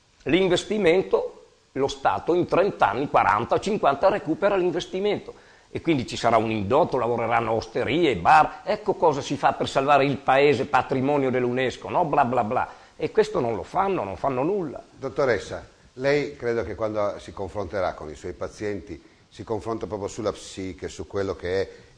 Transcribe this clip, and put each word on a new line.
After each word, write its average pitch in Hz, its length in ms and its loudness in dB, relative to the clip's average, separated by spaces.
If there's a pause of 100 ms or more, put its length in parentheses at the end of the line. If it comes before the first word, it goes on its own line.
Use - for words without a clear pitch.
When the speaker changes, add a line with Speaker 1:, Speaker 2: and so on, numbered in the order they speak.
(240)
Speaker 1:
L'investimento, 185 1200 2 (280)
lo 135 160 0
Stato 107 460 0
in 180 120 2
trenta 180 440 2
anni, 127 180 -2
quaranta, 113 500 2
cinquanta 185 500 2
recupera 196 480 0
l'investimento. 180 760 -2 (400)
E 123 60 -4
quindi 143 260 0
ci 117 100 -10
sarà 117 200 4
un 110 140 2
indotto, 113 480 2
lavoreranno 117 540 0
osterie, 123 640 0
bar. 147 480 4
Ecco 208 300 -2
cosa 147 280 2
si 143 140 -4
fa 139 180 2
per - 140 -4
salvare 139 360 4
il 139 140 0
paese 135 480 4
patrimonio 135 640 0
dell'unesco, 123 580 -2
no? 143 160 2
Bla 147 200 2
bla 123 200 0
bla. 110 240 -2 (340)
E 156 80 -4
questo 202 300 0
non 117 160 -2
lo 87 80 -6
fanno, 180 400 -2
non 95 120 -8
fanno 131 280 -2
nulla. 175 360 -4 (100)
Speaker 2:
Dottoressa, 117 760 -2 (280)
lei 143 420 0
credo 117 260 -2
che 98 140 -8
quando 104 420 -2
si 92 140 -16
confronterà 95 600 -4
con 78 140 -14
i 76 60 -12
suoi 90 180 -10
pazienti, 92 720 -8 (260)
si - 140 -16
confronta 110 440 -6
proprio 98 220 -6
sulla 104 220 -4
psiche, 92 580 -10
su 90 200 -14
quello 98 260 -4
che 92 280 -2
è 85 80 -8 (280)